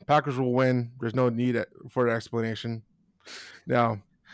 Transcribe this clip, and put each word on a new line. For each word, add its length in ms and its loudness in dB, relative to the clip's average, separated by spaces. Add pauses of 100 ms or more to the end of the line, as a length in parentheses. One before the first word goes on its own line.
Packers 300 2
will 140 0
win. 480 2
There's 160 -4
no 140 4
need 340 0 (260)
for 180 0
an 60 2
explanation. 680 -4 (840)
Now, 360 2 (320)